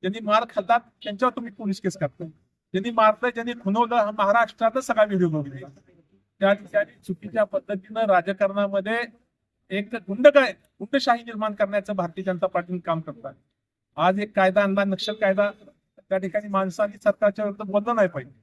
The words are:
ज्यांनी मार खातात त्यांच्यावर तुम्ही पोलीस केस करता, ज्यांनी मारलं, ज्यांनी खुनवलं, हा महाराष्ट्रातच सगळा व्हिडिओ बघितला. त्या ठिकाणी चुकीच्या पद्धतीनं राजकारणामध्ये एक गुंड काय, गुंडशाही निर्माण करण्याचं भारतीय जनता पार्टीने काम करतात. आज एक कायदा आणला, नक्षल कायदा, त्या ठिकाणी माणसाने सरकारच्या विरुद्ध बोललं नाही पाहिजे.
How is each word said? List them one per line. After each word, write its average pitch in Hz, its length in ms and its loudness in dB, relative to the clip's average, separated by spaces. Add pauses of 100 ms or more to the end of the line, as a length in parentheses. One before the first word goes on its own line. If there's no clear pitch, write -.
ज्यांनी 196 220 -4
मार 214 240 2
खातात 233 300 2 (240)
त्यांच्यावर 247 320 -2
तुम्ही 233 160 -10
पोलीस 202 300 -6
केस 190 160 -4
करता, 156 280 -8
ज्यांनी - 680 -10
मारलं, 220 380 2
ज्यांनी 240 240 -6
खुनवलं, 233 420 0
हा 214 160 2
महाराष्ट्रातच 220 760 0
सगळा 214 180 2
व्हिडिओ 190 260 2
बघितला. 143 380 -6 (760)
त्या 196 120 4
ठिकाणी 202 540 -4
चुकीच्या 202 360 -2
पद्धतीनं 208 640 -4
राजकारणामध्ये 196 920 0 (760)
एक 202 220 -4 (140)
गुंड 240 200 4
काय, 277 240 6 (280)
गुंडशाही 240 440 0
निर्माण 214 300 -4
करण्याचं 202 420 -2
भारतीय 175 280 -4
जनता 185 240 -2
पार्टीने 180 320 -4
काम 165 200 -2
करतात. 139 340 -14 (640)
आज 185 220 2
एक 208 160 -6
कायदा 190 280 4
आणला, 196 200 0
नक्षल 196 300 -2
कायदा, 202 360 2 (500)
त्या - 180 -4
ठिकाणी 196 300 -4
माणसाने 196 560 -2
सरकारच्या 208 420 0
विरुद्ध 202 260 -8
बोललं 208 240 0
नाही 202 120 4
पाहिजे. 143 240 -8 (120)